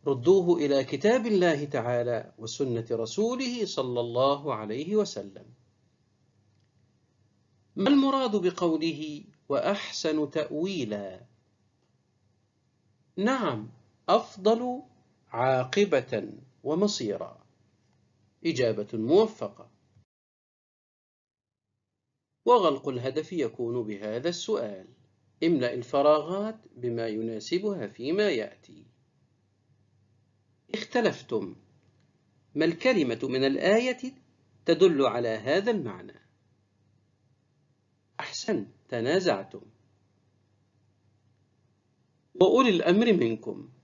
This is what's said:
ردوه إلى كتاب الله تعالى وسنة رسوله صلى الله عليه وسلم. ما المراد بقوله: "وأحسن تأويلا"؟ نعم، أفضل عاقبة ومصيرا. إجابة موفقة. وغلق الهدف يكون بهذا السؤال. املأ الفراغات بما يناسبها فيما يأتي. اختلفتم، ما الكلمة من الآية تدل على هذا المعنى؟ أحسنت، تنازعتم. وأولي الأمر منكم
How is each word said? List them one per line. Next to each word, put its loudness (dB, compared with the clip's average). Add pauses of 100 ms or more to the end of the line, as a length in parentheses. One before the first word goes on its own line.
ردوه 4
إلى 2
كتاب 2
الله 2
تعالى -2
وسنة -4
رسوله -2
صلى -4
الله 0
عليه -6
وسلم. -4 (2250)
ما 2
المراد 4
بقوله: -2 (240)
"وأحسن -2
تأويلا"؟ -6 (1900)
نعم، -2 (380)
أفضل 0 (460)
عاقبة 0 (320)
ومصيرا. -2 (1000)
إجابة 0
موفقة. 2 (2750)
وغلق 4
الهدف -6
يكون -4
بهذا -6
السؤال. -6 (580)
املأ 2
الفراغات 0 (200)
بما -4
يناسبها -4
فيما -2
يأتي. -8 (1900)
اختلفتم، -2 (960)
ما 0
الكلمة 0
من 0
الآية 0 (500)
تدل 4
على 0
هذا 0
المعنى؟ -6 (2000)
أحسنت، -6 (200)
تنازعتم. -2 (2750)
وأولي 6
الأمر 4
منكم -2 (160)